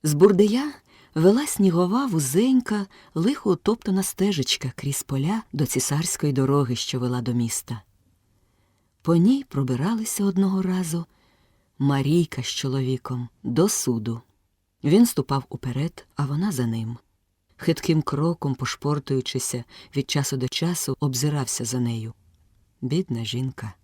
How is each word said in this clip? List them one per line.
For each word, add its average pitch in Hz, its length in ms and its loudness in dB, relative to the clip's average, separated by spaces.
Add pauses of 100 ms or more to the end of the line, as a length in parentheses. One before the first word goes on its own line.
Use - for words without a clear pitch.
З 151 100 2
Бурдия 208 600 6 (420)
вела 208 320 4
снігова, 190 580 2
вузенька, 208 800 2 (260)
лихо 208 380 0
утоптана 196 520 0
стежечка 165 720 -2
крізь - 280 -6
поля 160 380 -2 (120)
до 147 120 0
цісарської 147 680 -2
дороги, 131 420 2
що - 240 -6
вела 123 220 -2
до 117 120 -4
міста. 117 480 -4 (1200)
По 170 140 2
ній 240 340 4
пробиралися 170 760 -2
одного 190 360 2
разу 180 440 -2 (760)
Марійка 139 640 2
з - 40 -6
чоловіком 127 840 -4 (140)
до 139 260 2
суду. 117 520 -2 (640)
Він 196 220 6
ступав 139 440 -2
уперед, 131 560 -6 (100)
а 143 100 0
вона 160 260 -2
за 127 140 0
ним. 113 320 -4 (600)
Хитким 160 440 0
кроком, 147 540 -2
пошпортуючися, 131 1080 -4 (320)
від 139 140 -4
часу 139 280 -2
до 127 100 -2
часу - 520 -2
обзирався 135 680 -2
за 123 140 -2
нею. 117 340 -2 (680)
Бідна 127 440 -2
жінка. 120 480 -6 (100)